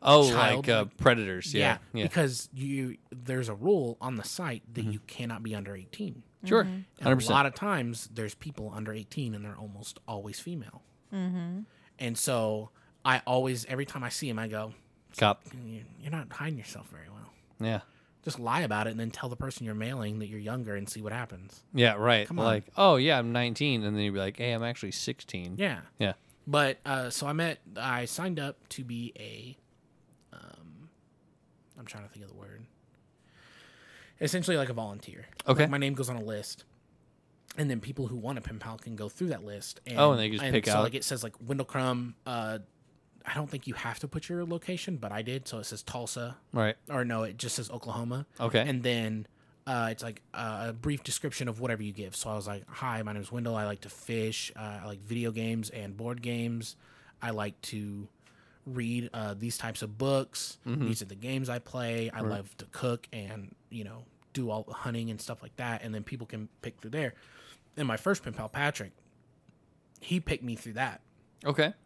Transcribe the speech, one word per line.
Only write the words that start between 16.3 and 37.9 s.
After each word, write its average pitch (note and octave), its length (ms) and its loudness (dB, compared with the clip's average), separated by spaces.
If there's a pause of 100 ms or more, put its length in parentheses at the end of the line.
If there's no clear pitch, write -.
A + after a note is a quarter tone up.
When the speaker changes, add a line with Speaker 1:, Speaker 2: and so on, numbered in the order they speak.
Speaker 2:
hiding D3+ 260 -4
yourself - 320 -12
very E2 200 -18
well." G#2 200 -16 (300)
Speaker 1:
Yeah. A2 200 2 (440)
Speaker 2:
Just C3+ 140 -6
lie A#2+ 220 2
about G#2+ 260 2
it A2+ 40 -2
and A2+ 100 -4
then A2+ 100 -2
tell - 180 -8
the A#2+ 80 -6
person B2+ 300 -6
you're G#2+ 80 -4
mailing A2 460 -4
that G#2 80 -6
you're G#2+ 100 -8
younger A2 380 -4
and G2+ 120 -6
see A2 140 -8
what G#2+ 100 -4
happens. G2 480 -8 (140)
Speaker 1:
Yeah, A#2+ 200 8
right. G#2+ 320 6
Speaker 2:
Come E3+ 120 -4
on. A2 80 4
Speaker 1:
Like, G#2+ 180 4 (120)
"Oh, F#3+ 200 12
yeah, C#3 220 6
I'm A#2 140 2
nineteen," A#2+ 520 2
and G#2 120 2
then G#2 80 4
you'd G2+ 100 2
be G2 60 2
like, G2 180 -2
"Hey, A#2+ 140 0
I'm A2+ 100 0
actually A#2 300 -4
sixteen." - 680 -6
Speaker 2:
Yeah. D#3+ 220 0 (180)
Speaker 1:
Yeah. G2 160 2 (300)
Speaker 2:
But, C#3+ 400 4
uh, C3 260 0
so C#3+ 180 -2
I D3 60 -2
met, D#3+ 260 0 (160)
I B2 280 0
signed E3 360 -4
up C#3+ 300 -8
to - 120 -8
be A#2+ 340 -6
a, A2 400 -14 (800)
um, E2 520 -20 (920)
I'm B2 80 -16
trying G#2+ 160 -14
to G2+ 80 -18
think G2+ 140 -18
of G2 80 -18
the F#2+ 40 -18
word. G2+ 280 -18 (1600)
Essentially, E3+ 360 2
like, C#3 120 2
a B2 40 -2
volunteer. G#2 540 -8 (220)
Speaker 1:
Okay. C3+ 140 8
Speaker 2:
Like, D3+ 80 6
my C#3 80 2
name C#3 160 2
goes B2+ 140 -2
on B2 80 -4
a A2+ 60 -4
list, G#2 420 -6 (920)
and D3+ 120 0
then A#2+ 120 0
people C3 260 -4